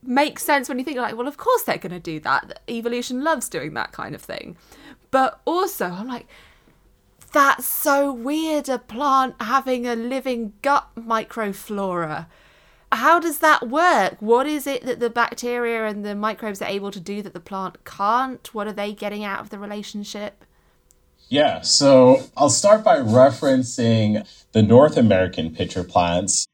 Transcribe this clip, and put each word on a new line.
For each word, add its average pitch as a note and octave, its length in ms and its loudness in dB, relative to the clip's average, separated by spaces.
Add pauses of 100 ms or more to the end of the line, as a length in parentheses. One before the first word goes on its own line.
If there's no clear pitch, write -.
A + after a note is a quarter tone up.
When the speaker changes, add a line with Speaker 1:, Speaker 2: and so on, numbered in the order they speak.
Speaker 1:
makes C4 400 -2
sense C#4 260 0
when C4 80 -6
you B3+ 80 -6
think, D4 120 -8
like, A3+ 200 -6
well, A#3+ 100 -6
of C#4+ 100 -10
course B4 260 0
they're - 140 -4
gonna F3 220 -12
do D#3+ 220 -10
that. - 480 -4
Evolution A#3+ 540 -6
loves D4+ 260 -2
doing D3+ 240 -8
that - 180 -8
kind - 220 -12
of - 80 -16
thing. - 340 -14 (540)
But C4 360 0
also, F4 420 -4
I'm F#3+ 200 -10
like, B3+ 200 -12 (1040)
that's C#4 320 2
so C#4 460 0
weird, D4 580 -4
a B3 100 -2
plant C4 600 -2
having B3 440 -2
a A#3+ 100 -4
living A#3+ 680 -6
gut C#4 260 0 (100)
microflora. G3 1300 -6 (680)
How D4 260 2
does D#4+ 200 -4
that D4+ 300 2
work? C#4+ 500 2
What A#3+ 280 2
is D4+ 200 -4
it C#4 180 -6
that B3 140 -6
the A#3 100 -2
bacteria A#3 760 -4
and G#3 200 -8
the G#3 100 -8
microbes G#3 460 -6
are - 60 -6
able G3+ 240 -6
to G3+ 80 -12
do G3+ 220 -10
that F#3+ 120 -14
the F3+ 60 -14
plant F#3+ 460 -12
can't? A#3+ 680 -4
What G#3 140 -6
are G#3 60 -8
they G#3 200 -6
getting G#3 300 -8
out G3+ 160 -8
of G#3 100 -14
the G3+ 100 -14
relationship? G#3 840 -12 (880)
Speaker 2:
Yeah, D3 320 0
so C3+ 640 6 (120)
I'll C#3+ 140 4
start G#3+ 340 4
by F3 140 6
referencing A#2+ 1300 2 (240)
the A2 100 4
North B2+ 360 8
American F#2 580 2
pitcher F2+ 300 -4
plants F2 680 0